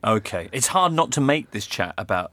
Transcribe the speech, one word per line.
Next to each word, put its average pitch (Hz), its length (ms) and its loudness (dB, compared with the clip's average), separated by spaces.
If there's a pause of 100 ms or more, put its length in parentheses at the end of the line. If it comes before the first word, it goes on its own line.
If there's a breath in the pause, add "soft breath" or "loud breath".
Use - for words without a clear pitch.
Okay. 104 480 -2
It's 127 160 -2
hard 180 240 2
not 160 200 2
to 147 80 0
make 143 300 2
this 101 160 -8
chat - 320 -4
about 92 340 -2